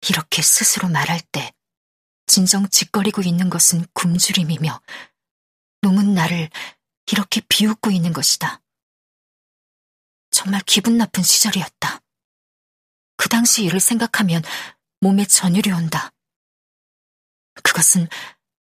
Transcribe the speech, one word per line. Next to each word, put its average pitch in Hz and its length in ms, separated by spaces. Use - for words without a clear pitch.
이렇게 165 340
스스로 - 460
말할 160 320
때 - 200
진정 196 420
짓거리고 208 540
있는 180 280
것은 170 420
굶주림이며 170 880
놈은 202 320
나를 165 360
이렇게 - 380
비웃고 214 420
있는 175 220
것이다. - 500
정말 196 360
기분 233 300
나쁜 214 280
시절이었다. - 760
그 - 120
당시 233 360
일을 180 160
생각하면 214 600
몸에 196 260
전율이 190 460
온다. 165 400
그것은 170 440